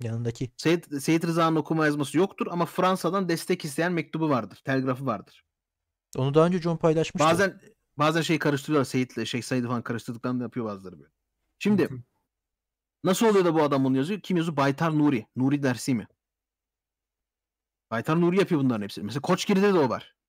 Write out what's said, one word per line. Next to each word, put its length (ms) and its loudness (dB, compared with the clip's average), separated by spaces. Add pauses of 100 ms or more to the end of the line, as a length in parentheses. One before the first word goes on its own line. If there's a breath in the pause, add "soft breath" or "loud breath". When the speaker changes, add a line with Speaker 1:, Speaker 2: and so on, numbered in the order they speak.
Speaker 1:
Yanındaki. 540 -6
Speaker 2:
Said, 260 0 (160)
Said 240 0
Rıza'nın 320 2
okuma 300 0
yazması 320 -2
yoktur 340 0
ama 140 -2
Fransa'dan 640 0
destek 360 -4
isteyen 280 -2
mektubu 360 -2
vardır, 360 -2
telgrafı 400 -2
vardır. 380 -8 (760)
Speaker 1:
Onu 160 0
daha 120 6
önce 160 0
John 160 -2
paylaşmıştı. 520 2
Speaker 2:
Bazen, 320 0 (360)
bazen 240 2
şey 180 0
karıştırıyorlar, 460 0
Said'le, 400 -4
Şeyh 180 -4
Said'i 240 -2
falan 140 -4
karıştırdıklarını 600 -6
yapıyor 220 -6
bazıları 340 -12
böyle. 120 -20 (480)
Şimdi 300 2
Speaker 3:
Hı 40 -12
hı. 60 -12 (1040)
Speaker 2:
nasıl 220 2
oluyor 200 6
da 100 2
bu 80 4
adam 200 2
bunu 140 2
yazıyor? 240 -2
Kim 160 -2
yazıyor? 200 -2
Baytar 420 2
Nuri. 260 2 (100)
Nuri 280 0
dersi 320 0
mi? 120 -4 (1800)
Baytar 300 0
Nuri 180 2
yapıyor 220 2
bunların 220 0
hepsini. 220 -10
Mesela 160 -6
Koçgiri'de 520 2
de 60 4
o 100 4
var. 260 -8 (140)